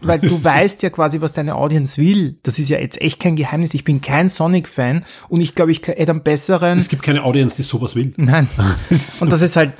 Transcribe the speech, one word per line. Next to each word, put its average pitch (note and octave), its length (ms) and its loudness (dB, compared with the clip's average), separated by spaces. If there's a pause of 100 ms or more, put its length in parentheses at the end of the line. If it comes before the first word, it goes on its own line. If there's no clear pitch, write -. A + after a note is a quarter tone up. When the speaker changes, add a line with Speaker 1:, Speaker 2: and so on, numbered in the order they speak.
Speaker 1:
weil E3 180 0
du D#3 100 2
Speaker 2:
<laughs> E3 140 0
Speaker 1:
weißt E3 400 2
ja F#3 80 0
quasi, D#3 300 -2
was D#3 120 -4
deine D3+ 220 -4
Audience C#3+ 480 0
will. F#3 400 2
Das - 160 -2
ist C#3 120 -2
ja - 100 0
jetzt - 200 -6
echt - 200 -2
kein E3+ 160 0
Geheimnis. D#3 380 -2
Ich C3+ 100 -4
bin C#3 160 0
kein D3 280 0
Sonic-Fan E3 760 0 (240)
und E3+ 120 0
ich D#3 140 -2
glaube, E3 160 2
ich D#3+ 100 0
k-, E3+ 120 -6
hätte D#3+ 180 -2
einen D#3 140 -2
besseren F3 560 2
Speaker 2:
Es F3+ 80 0
gibt C#3 160 -4
keine C#3+ 180 0
Audience, C3 320 2
die C3+ 80 -6
sowas B2 320 -4
will. C3 220 -2
Speaker 1:
Nein. C#3+ 380 4
Speaker 2:
<laughs> - 40 -6 (640)
Speaker 1:
Und E3 120 0
das E3 120 2
ist E3+ 120 2
halt, D3+ 240 2